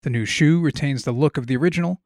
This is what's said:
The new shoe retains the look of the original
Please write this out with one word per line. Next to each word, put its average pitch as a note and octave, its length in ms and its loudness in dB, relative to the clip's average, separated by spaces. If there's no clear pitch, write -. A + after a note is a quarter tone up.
The C3+ 80 -4
new A#2 140 0
shoe D#3+ 360 4
retains C#3 420 -2
the B2+ 80 -4
look C#3 240 0
of B2 120 -4
the B2+ 100 -2
original F3 480 -2